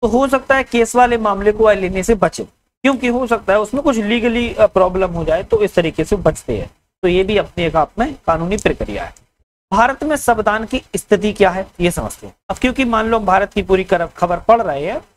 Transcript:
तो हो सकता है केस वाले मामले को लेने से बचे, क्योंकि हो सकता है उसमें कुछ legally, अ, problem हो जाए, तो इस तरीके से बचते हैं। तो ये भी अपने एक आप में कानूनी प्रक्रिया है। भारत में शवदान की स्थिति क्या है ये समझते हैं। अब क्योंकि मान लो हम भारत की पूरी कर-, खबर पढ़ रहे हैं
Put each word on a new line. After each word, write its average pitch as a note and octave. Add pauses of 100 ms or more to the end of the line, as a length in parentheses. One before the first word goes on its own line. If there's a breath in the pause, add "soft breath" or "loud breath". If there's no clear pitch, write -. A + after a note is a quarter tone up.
तो A#3+
हो B3+
सकता C4
है C4
केस A#3
वाले A#3+
मामले G#3
को G#3+
लेने F#3+
से A3+
बचे, F3+ (380)
क्योंकि B3+
हो B3
सकता A3
है G#3
उसमें B3
कुछ C#4+
legally, A3+
अ, G#3+
problem F#3
हो E3+
जाए, D#3+
तो G#3+
इस F#3+
तरीके E3
से G#3
बचते D3+
हैं। F2 (320)
तो F#3
ये F3+
भी G3+
अपने F3
एक D#3
आप D3+
में C4+ (120)
कानूनी E3
प्रक्रिया C3+
है। - (580)
भारत B3
में D4+
शवदान G#3+
की B3+ (140)
स्थिति G3+
क्या G3
है F#3+ (140)
ये F3
समझते A2
हैं। G2 (160)
अब F#3+
क्योंकि B3+
मान A3+
लो A3+
हम G#3
भारत G3
की G#3
पूरी F#3+
कर-, E3+
खबर F3
पढ़ A3+
रहे D3
हैं A#3+ (160)